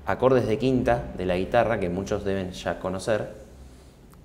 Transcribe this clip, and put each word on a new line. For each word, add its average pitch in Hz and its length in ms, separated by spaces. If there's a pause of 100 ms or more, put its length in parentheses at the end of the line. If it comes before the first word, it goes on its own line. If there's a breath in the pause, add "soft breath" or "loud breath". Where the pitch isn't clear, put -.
acordes 120 420
de 110 100
quinta 120 600
de 92 80
la 90 120
guitarra, 107 420
que 92 100
muchos 98 340
deben 95 280
ya 87 280
conocer, 95 560 (880 loud breath)